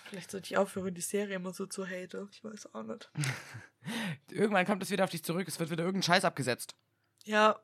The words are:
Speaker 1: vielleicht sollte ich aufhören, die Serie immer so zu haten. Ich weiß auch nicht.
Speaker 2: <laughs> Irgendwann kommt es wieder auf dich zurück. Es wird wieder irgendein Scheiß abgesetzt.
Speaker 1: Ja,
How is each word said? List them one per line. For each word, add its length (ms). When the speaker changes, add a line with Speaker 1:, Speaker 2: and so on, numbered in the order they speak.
Speaker 1:
vielleicht 280
sollte 160
ich 100
aufhören, 360
die 80
Serie 360
immer 160
so 120
zu 220
haten. 440
Ich 120
weiß 320
auch 80
nicht. 320
Speaker 2:
<laughs> 1120
Irgendwann 360
kommt 180
es 80
wieder 140
auf 40
dich 140
zurück. 240
Es 120
wird 100
wieder 140
irgendein 200
Scheiß 220
abgesetzt. 500
Speaker 1:
Ja, 400